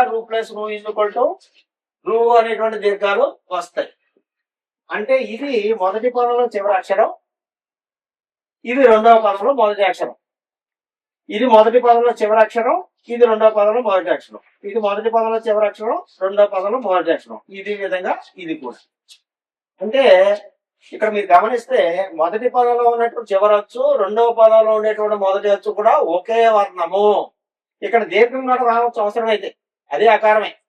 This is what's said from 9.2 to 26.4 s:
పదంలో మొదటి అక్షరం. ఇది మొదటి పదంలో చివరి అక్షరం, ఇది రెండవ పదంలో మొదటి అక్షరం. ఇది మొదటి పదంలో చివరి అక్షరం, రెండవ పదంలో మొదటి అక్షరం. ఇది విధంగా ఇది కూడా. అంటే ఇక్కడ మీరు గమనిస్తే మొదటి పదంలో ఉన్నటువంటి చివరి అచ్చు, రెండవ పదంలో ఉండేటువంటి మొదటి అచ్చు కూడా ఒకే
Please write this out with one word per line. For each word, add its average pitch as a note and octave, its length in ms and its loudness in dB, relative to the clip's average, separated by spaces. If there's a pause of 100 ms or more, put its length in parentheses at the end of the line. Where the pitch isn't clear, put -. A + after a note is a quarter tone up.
పదంలో G3+ 340 0
మొదటి G#3 300 0
అక్షరం. - 240 -8 (1200)
ఇది A3 120 0 (100)
మొదటి A3 280 4
పదంలో A#3 360 4
చివరి G#3+ 240 2
అక్షరం, A#3 320 -2 (360)
ఇది A#3+ 180 2
రెండవ A3 280 2
పదంలో G#3+ 300 0
మొదటి F3+ 260 -2
అక్షరం. - 260 -10 (280)
ఇది G#3+ 180 -8
మొదటి G#3+ 300 -4
పదంలో A3+ 300 -2
చివరి G#3+ 240 0
అక్షరం, A3+ 280 -6 (240)
రెండవ G3+ 320 0
పదంలో G3+ 240 -4 (100)
మొదటి E3+ 280 0
అక్షరం. - 240 -16 (180)
ఇది G3 240 -8
విధంగా F#3 320 -6 (280)
ఇది D#3+ 200 -8
కూడా. A#2 180 -16 (1040)
అంటే B3 220 0 (880)
ఇక్కడ A3 200 -4
మీరు G3+ 200 -4
గమనిస్తే A3+ 460 2 (400)
మొదటి G#3+ 360 -4
పదంలో A#3+ 360 2
ఉన్నటువంటి A#3 400 -4
చివరి G#3 280 4
అచ్చు, A#3+ 220 -6 (200)
రెండవ G#3+ 260 0 (100)
పదంలో A3 400 6
ఉండేటువంటి G#3+ 460 -2
మొదటి G3+ 300 -2
అచ్చు G3+ 240 -4
కూడా A3 140 2 (240)
ఒకే A3+ 240 -2 (160)